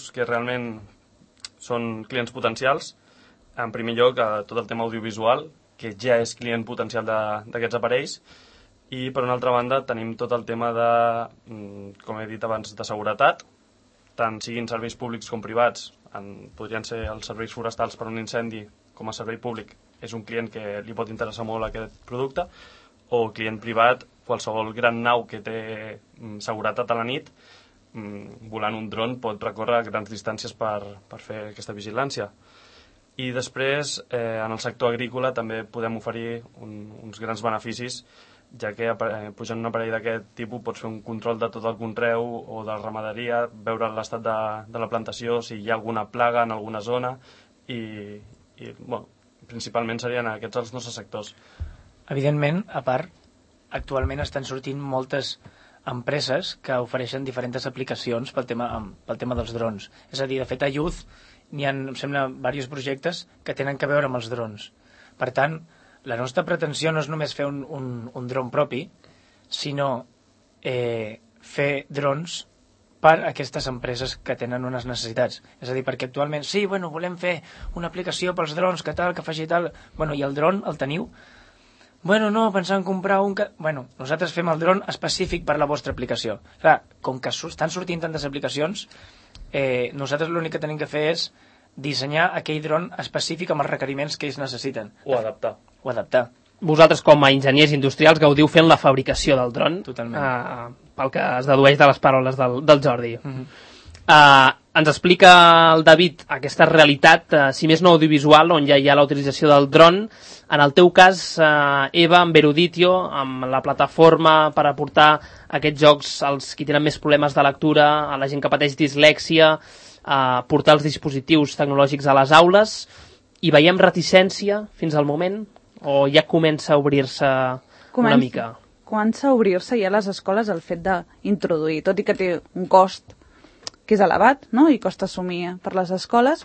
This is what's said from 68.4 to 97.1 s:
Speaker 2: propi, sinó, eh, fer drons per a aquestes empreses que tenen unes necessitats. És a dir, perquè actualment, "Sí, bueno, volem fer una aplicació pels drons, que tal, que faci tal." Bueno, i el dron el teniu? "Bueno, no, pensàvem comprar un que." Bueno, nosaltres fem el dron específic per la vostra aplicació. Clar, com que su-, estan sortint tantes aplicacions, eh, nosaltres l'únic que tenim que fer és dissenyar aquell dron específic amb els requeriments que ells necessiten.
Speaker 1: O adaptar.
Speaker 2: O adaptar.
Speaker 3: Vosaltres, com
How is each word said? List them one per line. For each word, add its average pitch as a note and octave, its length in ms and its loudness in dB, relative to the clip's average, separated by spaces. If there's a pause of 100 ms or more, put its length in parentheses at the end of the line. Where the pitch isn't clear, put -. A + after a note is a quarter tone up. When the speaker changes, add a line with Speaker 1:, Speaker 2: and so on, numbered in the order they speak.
Speaker 2:
propi, D3 300 -4 (640)
sinó, C#3 560 -6 (560)
eh, A#2 580 -6 (220)
fer C#3+ 460 -6
drons C#3+ 560 -6 (600)
per D#3+ 160 6
a E3 100 -6
aquestes C#3 400 -8
empreses B2+ 480 -8
que - 180 -10
tenen B2 300 -8
unes B2 200 -8
necessitats. A#2 560 -6 (200)
És B2 80 -12
a B2+ 80 -6
dir, C3 80 -6
perquè B2+ 240 -6
actualment, D3 340 -6
"Sí, G3+ 220 -4
bueno, F#3 240 -6
volem E3+ 280 -10
fer F3 220 -4 (360)
una E3+ 120 -8
aplicació F3+ 460 -6
pels D#3+ 240 -6
drons, F#3 260 -2
que D3+ 100 -8
tal, F3 200 -4
que F3 80 -12
faci D#3+ 260 -10
tal." E3+ 240 -2 (260)
Bueno, D#3 160 -4
i C#3+ 120 -6
el C#3 80 -6
dron E3+ 320 0
el D#3+ 120 -8
teniu? D#3 320 -6 (920)
"Bueno, G#3+ 260 0
no, A3 240 0
pensàvem F#3+ 320 -2
comprar G3 360 -2
un G3+ 140 -4
que." G#3 200 -4
Bueno, D3+ 320 -8 (100)
nosaltres D#3 360 -6
fem F3 160 -4
el D#3 120 -2
dron F#3 260 2
específic - 580 -6
per D3+ 120 0
la D3+ 80 0
vostra C#3 280 -6
aplicació. A#2 460 -8 (220)
Clar, D#3 180 4 (220)
com C3 180 -6
que B2+ 120 -8
su-, - 180 -10
estan D#3 200 -6
sortint F3 320 -8
tantes D#3+ 240 -8
aplicacions, C#3+ 640 -6 (640)
eh, B2+ 420 -2
nosaltres D3 360 -6
l'únic E3 240 -6
que E3 80 -8
tenim D3+ 160 -8
que D3 120 -8
fer D3+ 220 -4
és - 160 -6 (480)
dissenyar D3 580 -2
aquell D#3 300 -6
dron D#3+ 340 -4
específic D#3+ 540 -6
amb C#3+ 140 -2
els C#3 40 -8
requeriments C#3 480 -6
que D3 120 -8
ells C3 100 -10
necessiten. B2 540 -10 (100)
Speaker 1:
O C3+ 140 -2
adaptar. A2 400 -6 (260)
Speaker 2:
O C3 80 -6
adaptar. A#2+ 380 0 (320)
Speaker 3:
Vosaltres, D#3 420 6
com D3 220 8